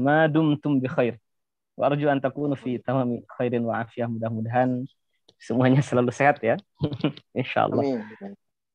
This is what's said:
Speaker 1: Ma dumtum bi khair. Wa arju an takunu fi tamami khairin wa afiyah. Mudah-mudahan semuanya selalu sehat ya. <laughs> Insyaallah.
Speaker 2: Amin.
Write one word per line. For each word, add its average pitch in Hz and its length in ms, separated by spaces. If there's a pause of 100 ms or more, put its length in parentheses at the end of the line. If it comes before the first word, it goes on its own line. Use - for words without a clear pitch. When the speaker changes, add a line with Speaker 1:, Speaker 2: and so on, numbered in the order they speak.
Speaker 1:
Ma 151 240
dumtum 147 560
bi 127 80
khair. 117 320 (560)
Wa 139 160
arju 147 160
an 139 80
takunu 139 400
fi 120 240
tamami 123 480
khairin 123 320
wa 110 160
afiyah. 117 320
Mudah-mudahan 113 720 (560)
semuanya 127 480
selalu 123 240
sehat 143 320
ya. 117 160 (240)
<laughs> - 560
Insyaallah. 113 480
Speaker 2:
Amin. 123 160 (720)